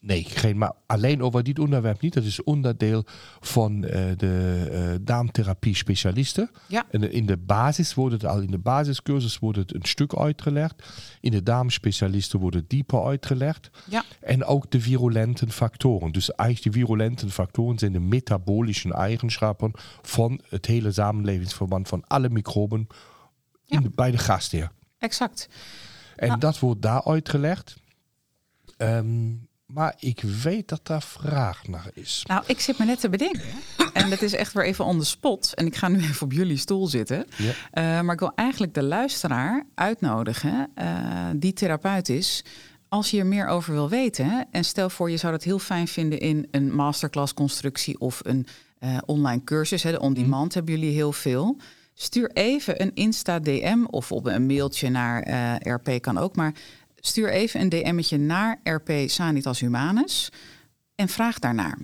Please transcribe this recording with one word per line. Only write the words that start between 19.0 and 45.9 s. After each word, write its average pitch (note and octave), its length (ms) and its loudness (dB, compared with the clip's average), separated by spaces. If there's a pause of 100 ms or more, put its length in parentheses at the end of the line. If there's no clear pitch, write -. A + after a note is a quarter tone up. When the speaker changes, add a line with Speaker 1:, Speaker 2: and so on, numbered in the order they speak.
Speaker 1:
van A#2 460 0
het - 180 -6
hele A2+ 260 2
samenlevingsverband G2 960 0
van F2 180 -4
alle C3+ 220 2
microben G#2+ 580 0 (800)
Speaker 2:
Ja. - 120 -2
Speaker 1:
in D3 60 4
de, A2+ 120 2
bij B2+ 160 2
de A#2+ 80 2
gastheer. F2+ 520 0 (280)
Speaker 2:
Exact. - 500 -4 (680)
Speaker 1:
En A#2 120 0
Speaker 2:
Nou. A#2 120 2
Speaker 1:
dat D3+ 180 2
wordt A#2+ 240 2
daar A2+ 220 2
uitgelegd. D3+ 720 0 (1000)
Ehm, A2+ 540 0 (360)
maar D3+ 320 -2
ik C3 220 -4 (220)
weet F#3 260 -2
dat - 180 -6
daar D#3 160 -2
vraag C3+ 680 -4
naar E2+ 260 -8
is. - 340 -8
Speaker 2:
Nou, F#3 180 0
ik - 140 0
zit - 180 -2
me A3+ 60 4
net A#3+ 160 2
te A3+ 80 0
bedenken. B3+ 340 0 (500)
En G3 180 2
dat F#3+ 120 0
is G#3 120 0
echt - 180 -2
weer G3 120 2
even F#3 200 0
on F3+ 140 2
the D#3 60 0
spot. - 500 0
En E3 120 0
ik D#3+ 100 -2
ga F#3 120 0
nu F#3 100 4
even D3+ 280 0
op C3 60 -2
jullie E3 240 2
stoel F#3+ 300 0
zitten. C3+ 400 -2 (100)
Speaker 1:
Ja. G#2+ 140 0 (200)
Speaker 2:
Eh, E3 340 0
maar F3 100 2
ik E3 60 -6
wil F#3 140 -2
eigenlijk A3 400 0
de D3 80 0
luisteraar E3+ 920 0
uitnodigen, F3 1000 0
eh, F3 140 -4 (480)
die F3+ 160 0
therapeut F#3 560 -2
is. - 360 -2 (440)
Als G#3 220 0
je G#3+ 80 2
er F#3+ 80 2
meer G3 200 2
over E3+ 260 0
wil D3 160 0
weten, A3+ 420 0
hè, A#3+ 100 0 (100)
en F3 140 -2
stel F#3 260 0
voor F3 200 -2
je E3 60 -2
zou E3 160 0
dat D#3+ 100 -4
heel F#3+ 160 0
fijn E3+ 300 -2
vinden D#3 320 -2